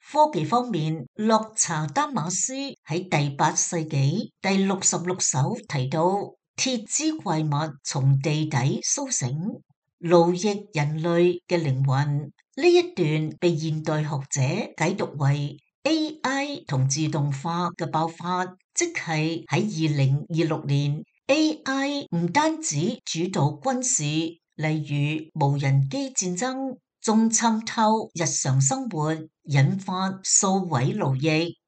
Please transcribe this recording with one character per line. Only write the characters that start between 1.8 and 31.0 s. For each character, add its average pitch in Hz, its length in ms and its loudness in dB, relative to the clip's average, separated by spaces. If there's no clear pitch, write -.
丹 285 260 -2
馬 170 160 -4
斯 190 260 -4
喺 185 200 -4
第 143 280 0
八 165 180 0
世 - 220 -2
紀 156 540 0
第 190 240 0
六 196 160 0
十 - 180 0
六 180 220 -4
首 156 340 0
提 131 180 -2
到， 180 480 0
鐵 247 240 -2
之 311 320 -2
怪 170 240 -2
物 151 320 0
從 135 360 2
地 151 260 0
底 147 380 0
甦 269 280 -4
醒， 156 520 -4
奴 175 340 6
役 202 400 -2
人 156 280 -2
類 175 460 2
嘅 175 100 2
靈 135 280 0
魂。 143 440 0
呢 269 60 -4
一 349 300 6
段 156 380 0
被 170 160 2
現 156 260 -2
代 151 200 0
學 151 80 -4
者 139 140 -2
解 165 160 0
讀 196 140 -2
為 143 400 0
A 311 360 0
I 277 360 -2
同 131 200 0
自 151 220 0
動 147 240 0
化 170 380 -4
嘅 170 160 -8
爆 160 200 0
發， 180 380 -4
即 339 180 -2
係 160 540 -4
喺 160 420 0
二 147 80 0
零 139 220 4
二 165 160 0
六 156 220 -2
年 143 360 0
，A 311 240 4
I 277 500 -4
唔 170 120 2
單 302 340 2
止 175 460 -2
主 160 260 -4
導 151 200 2
軍 254 300 -4
事， - 220 -2
例 151 760 -2
如 156 100 -6
無 143 140 2
人 139 320 2
機 269 220 -4
戰 185 260 -2
爭， 262 400 -4
仲 226 300 4
滲 226 360 0
透 220 460 2
日 160 140 -2
常 135 340 2
生 262 260 2
活， 160 300 -2
引 156 340 4
發 190 440 -4
數 - 440 2
位 151 260 0
奴 156 240 0